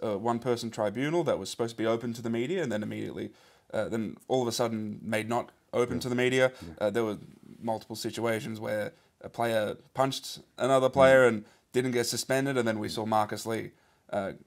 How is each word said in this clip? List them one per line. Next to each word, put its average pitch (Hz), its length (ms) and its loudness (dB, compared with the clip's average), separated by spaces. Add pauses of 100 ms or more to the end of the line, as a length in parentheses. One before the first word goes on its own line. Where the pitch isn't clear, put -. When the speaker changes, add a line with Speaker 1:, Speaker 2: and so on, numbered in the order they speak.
Speaker 1:
a 104 160 -2
one-person 117 540 -2
tribunal 127 540 0
that 107 120 0
was 95 120 -8
supposed 117 280 -6
to - 40 -4
be 110 60 0
open 117 260 0
to 120 80 -12
the 117 80 -4
media 131 340 -2
and 127 80 -4
then 107 120 -2
immediately, 104 480 -8 (420)
uh, 104 140 -2
then 101 300 -4 (100)
all 131 140 2
of 120 60 0
a 113 40 -2
sudden 107 500 -4
made 110 280 -4
not 117 220 -4 (220)
open 120 220 0
Speaker 2:
Yeah. 120 60 -4
Speaker 1:
to 127 80 -4
the 123 60 -2
media. 127 360 4 (100)
Speaker 2:
Yeah. 85 120 -14 (140)
Speaker 1:
Uh, - 20 2
there 113 160 0
were 104 120 -4 (440)
multiple 110 340 -6
situations 110 640 -4
where 107 340 -4 (280)
a - 80 -14
player 113 480 -2 (160)
punched - 460 -2 (180)
another 131 320 4
player 131 360 8
Speaker 2:
Mm. - 40 10
Speaker 1:
and 107 160 -2 (260)
didn't 127 200 0
get 120 160 0
suspended, 135 500 -2
and 117 100 2
then 110 120 0
we 107 80 -4
Speaker 2:
Mm. 85 40 -6
Speaker 1:
saw 110 140 -4
Marcus 107 400 0
Lee, 110 260 -4 (380)
uh, - 220 -2 (160)